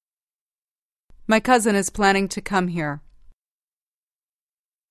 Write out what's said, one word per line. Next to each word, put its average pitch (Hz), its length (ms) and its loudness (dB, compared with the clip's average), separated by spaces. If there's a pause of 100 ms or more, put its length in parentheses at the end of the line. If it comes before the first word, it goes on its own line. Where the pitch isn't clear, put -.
(1300)
My 220 140 2
cousin 233 340 2
is 196 140 0
planning 196 400 0
to - 140 -10
come 185 260 -2
here. 151 320 -6 (1900)